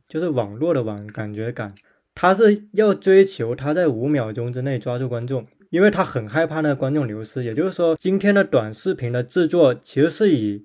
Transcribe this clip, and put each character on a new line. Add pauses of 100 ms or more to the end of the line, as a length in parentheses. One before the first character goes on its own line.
就
是
网
络
的
网，
感
觉
感。 (400)
它
是
要
追
求
它
在
五
秒
钟
之
内
抓
住
观
众， (240)
因
为
他
很
害
怕
那
个
观
众
流
失。
也
就
是
说，
今
天
的
短
视
频
的
制
作
其
实
是
以